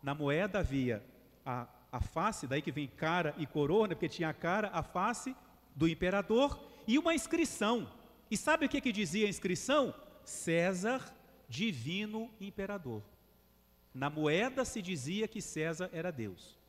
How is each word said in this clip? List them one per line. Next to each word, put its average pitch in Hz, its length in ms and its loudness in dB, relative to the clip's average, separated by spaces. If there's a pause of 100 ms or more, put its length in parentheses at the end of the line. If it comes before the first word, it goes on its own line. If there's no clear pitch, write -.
Na 143 120 -2
moeda 156 460 0
havia 131 440 0 (400)
a, 123 240 -4 (240)
a 123 80 -2
face, 180 460 -2
daí 135 160 0
que 151 100 -4
vem 143 140 -4
cara 160 500 0
e 151 100 -4
coroa, 165 420 4
né? - 60 0
Porque 165 140 -2
tinha 160 220 -2
a 147 40 -4
cara, 196 340 0
a 175 140 -2
face 226 540 -2 (380)
do 147 140 4
imperador 202 720 2 (280)
e 240 120 6
uma 330 160 4
inscrição. 240 760 0 (400)
E 214 60 -2
sabe 311 280 2
o 269 40 2
que 285 120 0
que 247 120 0
dizia 202 340 0
a - 20 2
inscrição? 220 680 2 (300)
"César, 185 920 0 (340)
divino 196 840 -4 (100)
imperador." 196 640 -8 (920)
Na 135 160 -2
moeda 170 560 2
se - 160 -6
dizia 180 480 -2
que 214 140 -8
César 165 500 -4
era 170 180 -4
Deus. 110 480 -8 (100)